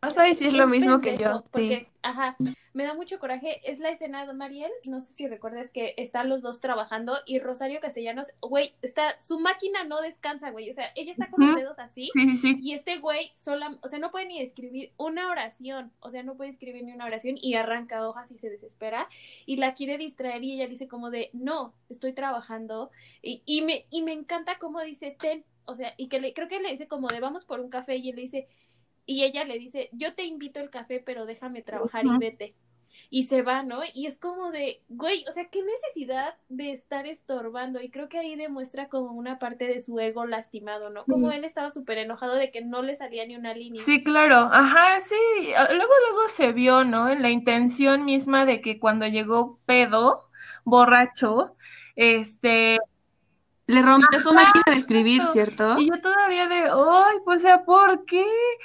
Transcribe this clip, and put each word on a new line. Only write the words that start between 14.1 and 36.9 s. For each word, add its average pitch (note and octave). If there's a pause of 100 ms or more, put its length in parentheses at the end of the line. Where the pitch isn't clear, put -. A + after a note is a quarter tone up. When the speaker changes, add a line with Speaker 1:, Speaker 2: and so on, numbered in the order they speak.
Speaker 2:
puede F#4
ni F4
escribir B3+
una E4
oración, B3+
o -
sea, B3
no C4
puede C#4
escribir B3
ni A#3+
una A#3+
oración A#3
y B3+
arranca A3+
hojas A#3+
y A#3
se A3+
desespera A3 (380)
y C4+
la C4
quiere C#4+
distraer B3+
y C4
ella C4
dice B3+
como A#3+
de, A#3
"No, B3+ (160)
estoy C4
trabajando", A#3 (300)
y, A#3+
y D4+
me, D#4
y D#4+
me D#4+
encanta E4+
cómo E4
dice, D4
"Ten", D#4 (220)
o B3
sea, B3
y C4
que C4
le, C4
creo E4+
que F#4+
le F#4+
dice C#4
como C4
de, A#3+
"Vamos D4
por B3+
un B3
café", B3+
y B3+
él A#3+
le B3
dice, C4 (580)
y C4+
ella C#4+
le B3
dice, B3+
"Yo D4+
te F#4
invito D4
el C#4+
café, B3+
pero A#3+
déjame A#3
trabajar A3+
y B3
Speaker 3:
Ujú. B3
Speaker 2:
vete". A3 (560)
Y B3+
se B3+
va, B3+
¿no? B3+ (140)
Y C#4
es C#4
como F4+
de, C#4+
güey, D#4
o D#4+
sea, F4
qué G4
necesidad E4 (140)
de C#4
estar C#4